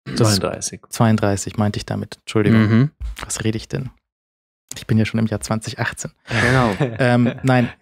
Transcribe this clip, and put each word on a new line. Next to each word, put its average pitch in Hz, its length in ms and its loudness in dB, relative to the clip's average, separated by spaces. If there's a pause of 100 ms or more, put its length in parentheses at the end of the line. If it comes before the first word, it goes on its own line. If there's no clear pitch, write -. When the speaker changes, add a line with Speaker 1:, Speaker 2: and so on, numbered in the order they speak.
Speaker 1:
Das 135 120 -10 (220)
Speaker 2:
Zweiunddreißig. - 500 -8
Speaker 1:
zweiunddreißig 104 680 0
meinte 104 220 0
ich - 80 -8
damit, 104 340 -8
Entschuldigung. 110 480 2
Speaker 3:
Mhm. 117 220 4 (340)
Speaker 1:
Was - 200 -6
rede 110 120 -2
ich - 120 -12
denn? - 220 -8 (880)
Ich - 120 -10
bin 110 100 4
ja 110 60 4
schon 113 160 -2
im 113 60 0
Jahr 107 140 -4
zwanzig - 380 -6
achtzehn. - 320 -6 (180)
Speaker 3:
Genau. 120 500 4
Speaker 1:
<laughs> 117 200 -2
Ähm, 123 340 4 (120)
nein, 127 240 4 (140)